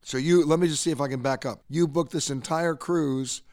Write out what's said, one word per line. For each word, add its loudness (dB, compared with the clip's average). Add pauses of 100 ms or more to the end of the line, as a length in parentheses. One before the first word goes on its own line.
So -4
you, 6
let 2
me 2
just -2
see 0
if -2
I -2
can -4
back -2
up. -8
You 2
booked -2
this -4
entire -2
cruise -2 (120)